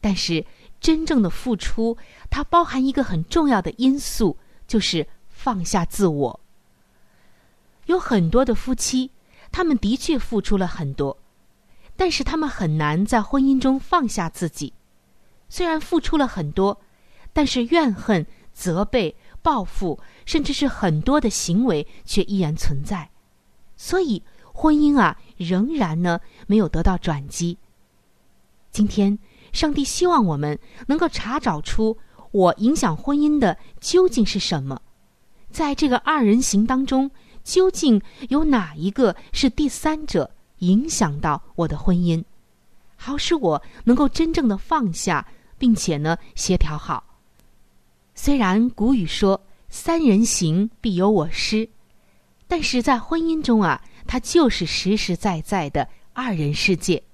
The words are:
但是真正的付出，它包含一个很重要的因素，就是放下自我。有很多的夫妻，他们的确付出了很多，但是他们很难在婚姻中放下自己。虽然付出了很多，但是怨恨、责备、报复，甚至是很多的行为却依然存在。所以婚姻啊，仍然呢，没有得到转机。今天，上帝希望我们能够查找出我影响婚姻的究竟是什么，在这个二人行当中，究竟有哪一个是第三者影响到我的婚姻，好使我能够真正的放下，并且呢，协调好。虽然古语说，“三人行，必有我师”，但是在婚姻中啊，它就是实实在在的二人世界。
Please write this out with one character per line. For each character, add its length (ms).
但 140
是 300
真 260
正 160
的 80
付 280
出， 400
它 160
包 180
含 220
一 40
个 140
很 220
重 240
要 120
的 100
因 280
素， 380
就 140
是 260
放 380
下 180
自 240
我。 320
有 120
很 300
多 160
的 100
夫 180
妻， 380
他 140
们 120
的 200
确 200
付 240
出 140
了 100
很 280
多， 240
但 120
是 140
他 140
们 100
很 300
难 280
在 160
婚 220
姻 160
中 180
放 300
下 220
自 180
己。 240
虽 180
然 140
付 180
出 160
了 100
很 240
多， 300
但 120
是 200
怨 280
恨、 320
责 320
备、 280
报 240
复， 340
甚 160
至 120
是 120
很 360
多 180
的 100
行 360
为 200
却 180
依 160
然 160
存 260
在。 280
所 240
以 240
婚 200
姻 240
啊， 220
仍 400
然 260
呢， 200
没 80
有 140
得 120
到 160
转 300
机。 300
今 160
天， 300
上 220
帝 100
希 220
望 180
我 140
们 220
能 100
够 140
查 300
找 200
出 380
我 300
影 160
响 200
婚 220
姻 220
的 180
究 280
竟 160
是 140
什 240
么， 180
在 240
这 160
个 80
二 260
人 160
行 280
当 180
中， 240
究 280
竟 280
有 140
哪 320
一 160
个 240
是 160
第 180
三 380
者 240
影 280
响 320
到 220
我 120
的 80
婚 220
姻， 260
好 220
使 160
我 300
能 100
够 120
真 240
正 160
的 80
放 380
下， 340
并 160
且 240
呢， 180
协 200
调 220
好。 400
虽 240
然 320
古 240
语 100
说 380
，“三 320
人 240
行， 460
必 140
有 160
我 220
师”， 360
但 140
是 220
在 160
婚 200
姻 220
中 220
啊， 180
它 140
就 280
是 160
实 320
实 220
在 240
在 300
的 180
二 220
人 180
世 220
界。 260